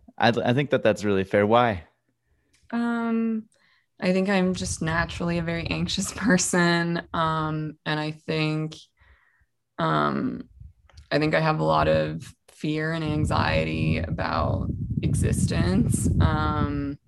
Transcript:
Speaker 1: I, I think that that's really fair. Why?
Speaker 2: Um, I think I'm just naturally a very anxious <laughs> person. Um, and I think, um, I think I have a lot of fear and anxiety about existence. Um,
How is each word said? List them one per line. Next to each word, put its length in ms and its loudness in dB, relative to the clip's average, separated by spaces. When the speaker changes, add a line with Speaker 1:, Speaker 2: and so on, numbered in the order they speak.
Speaker 1:
I, 120 4
I 100 2
think 180 0
that 120 2
that's 200 2
really 200 2
fair. 220 2
Why? 380 4
Speaker 2:
Um, 720 -2
I 140 0
think 160 0
I'm 260 2
just 260 -6
naturally 560 -2
a 60 -2
very 240 -4
anxious 460 -4
<laughs> 20 -14
person. 880 2
Um, 720 -2
and 140 -2
I 120 -4
think, 640 -4
um, 720 -2
I 80 2
think 160 2
I 40 4
have 200 0
a 40 -2
lot 240 2
of 460 -2
fear 460 -4
and 100 -4
anxiety 960 0
about 680 -2
existence. 1040 2
Um, 760 0